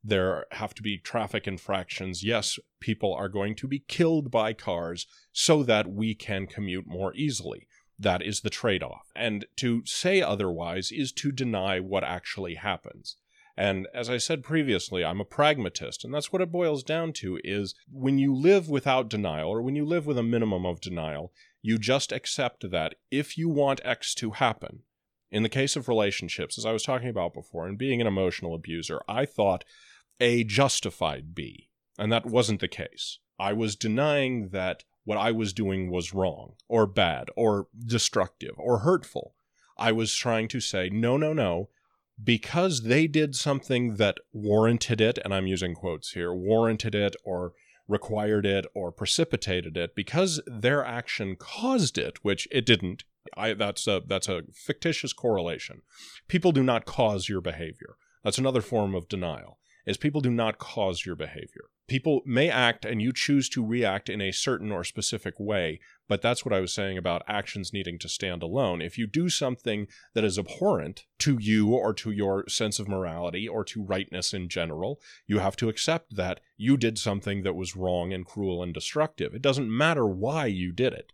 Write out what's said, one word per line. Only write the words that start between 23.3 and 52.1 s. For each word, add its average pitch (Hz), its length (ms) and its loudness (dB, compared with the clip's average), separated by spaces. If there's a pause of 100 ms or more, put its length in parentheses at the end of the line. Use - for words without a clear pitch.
you 165 120 0
want 139 340 2
X - 320 -4
to 110 160 -4
happen, - 520 -2 (460)
in 104 140 0
the 110 60 2
case 135 260 0
of 131 140 -4
relationships, 101 680 0
as 113 80 -6
I 113 60 0
was 110 120 -2
talking 127 260 -2
about 92 240 -2
before, 85 340 -10
and 101 100 -6
being 127 220 0
an 113 80 2
emotional 92 480 0
abuser, 82 540 -6
I 120 160 0
thought 98 400 2 (560)
A 120 240 4
justified 87 880 0
B, - 320 -12 (300)
and 107 160 0
that 113 120 2
wasn't 110 360 2
the 92 80 0
case. - 500 -10 (180)
I 98 140 0
was 107 240 0
denying 127 760 0
that 92 340 -4 (180)
what 107 140 0
I 113 160 2
was 113 180 0
doing 95 400 -2
was 90 220 -2
wrong, 92 400 -2 (160)
or 113 160 6
bad, 87 500 2
or 104 320 4 (100)
destructive, 113 800 0
or 113 240 2
hurtful. - 560 0 (420)
I 113 140 4
was 113 240 2
trying 113 340 0
to 117 120 -4
say, 92 280 0
No, 117 280 2
no, 156 160 2
no, 98 380 0 (500)
because 123 640 2
they 139 240 6
did 151 280 2
something 123 600 0
that 101 220 4 (160)
warranted 107 640 4
it, 110 240 4
and 98 100 -2
I'm 95 140 2
using 90 260 0
quotes 82 380 -6
here, 87 220 -2
warranted 107 640 2
it 101 280 2
or 90 300 -4 (340)
required 104 580 2
it 98 280 2
or 90 180 -4
precipitated 90 840 0
it, 85 180 -2
because 160 500 0
their 123 400 2
action 117 500 -4
caused 226 640 0
it, 71 260 -4